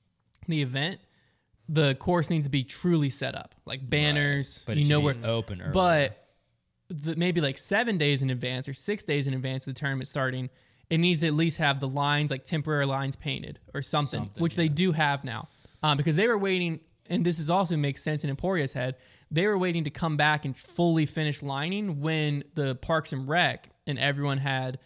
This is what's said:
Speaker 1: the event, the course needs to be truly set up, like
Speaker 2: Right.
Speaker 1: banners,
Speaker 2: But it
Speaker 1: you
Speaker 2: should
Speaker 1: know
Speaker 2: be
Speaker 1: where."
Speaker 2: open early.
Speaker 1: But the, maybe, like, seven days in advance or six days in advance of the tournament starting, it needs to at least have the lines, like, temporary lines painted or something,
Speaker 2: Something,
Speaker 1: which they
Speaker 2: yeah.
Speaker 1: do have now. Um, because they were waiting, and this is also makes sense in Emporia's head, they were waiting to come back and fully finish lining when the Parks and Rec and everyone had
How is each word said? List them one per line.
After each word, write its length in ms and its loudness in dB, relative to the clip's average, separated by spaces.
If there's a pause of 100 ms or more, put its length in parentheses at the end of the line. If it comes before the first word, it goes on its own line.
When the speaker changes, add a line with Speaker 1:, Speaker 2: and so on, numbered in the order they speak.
(480)
Speaker 1:
the 160 0
event, 380 -4 (680)
the 260 4
course 360 2
needs 160 2
to 40 -6
be 120 2
truly 460 2
set 260 -4
up, 180 -14 (120)
like 160 -8
Speaker 2:
Right. 100 -8
Speaker 1:
banners, 720 2
Speaker 2:
But 120 -2
it 40 4
Speaker 1:
you 40 6
Speaker 2:
should 40 6
Speaker 1:
know 120 6
Speaker 2:
be 40 4
Speaker 1:
where." 200 0
Speaker 2:
open 360 -2
early. 100 -4
Speaker 1:
But 560 2 (640)
the, 260 -6
maybe, 260 2
like, 180 0
seven 400 2
days 240 2
in 80 0
advance 360 -4
or 60 -8
six 300 -4
days 240 0
in 80 -2
advance 320 -6
of 80 -6
the 40 -12
tournament 280 -4
starting, 420 -4 (400)
it 100 2
needs 220 4
to 60 4
at 60 2
least 240 2
have 220 2
the 80 -2
lines, 440 0
like, 120 -4
temporary 420 -2
lines 300 -2
painted 440 -8 (140)
or 80 -6
something, 380 -2
Speaker 2:
Something, 240 -6
Speaker 1:
which 120 0
they 100 2
Speaker 2:
yeah. 80 2
Speaker 1:
do 180 2
have 320 0
now. 240 -8 (340)
Um, 140 2
because 220 2
they 100 4
were 100 2
waiting, 440 0 (280)
and 160 0
this 140 2
is 100 0
also 280 2
makes 260 0
sense 220 -2
in 40 -2
Emporia's 440 -2
head, 240 -4 (340)
they 160 2
were 100 2
waiting 280 0
to 40 -4
come 280 -2
back 260 4
and 140 -4
fully 480 2
finish 360 -2
lining 600 -4
when 420 0 (120)
the 200 -2
Parks 380 -2
and 120 -6
Rec 440 0 (180)
and 100 -2
everyone 420 0
had 460 -2